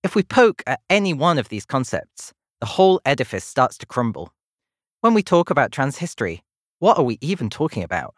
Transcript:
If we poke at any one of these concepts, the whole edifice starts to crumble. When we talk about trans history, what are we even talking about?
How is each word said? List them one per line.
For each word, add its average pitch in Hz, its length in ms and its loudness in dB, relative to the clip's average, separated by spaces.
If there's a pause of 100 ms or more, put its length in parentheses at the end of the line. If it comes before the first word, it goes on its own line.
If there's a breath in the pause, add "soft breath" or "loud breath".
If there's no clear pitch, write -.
If - 120 -4
we 202 80 2
poke 233 440 2
at 127 220 -4
any 196 240 2
one 156 260 2
of 113 100 -4
these 107 180 -10
concepts, - 680 -6 (280)
the 117 60 -6
whole 185 380 4
edifice 127 400 -2
starts - 340 0
to - 80 -16
crumble. 104 460 -6 (680)
When 233 120 4
we 214 100 4
talk 170 280 2
about 131 220 2
trans 139 260 -4
history, 95 460 -8 (340)
what 196 180 4
are 156 80 2
we 113 160 -4
even 143 300 -4
talking 151 320 -6
about? 78 360 -8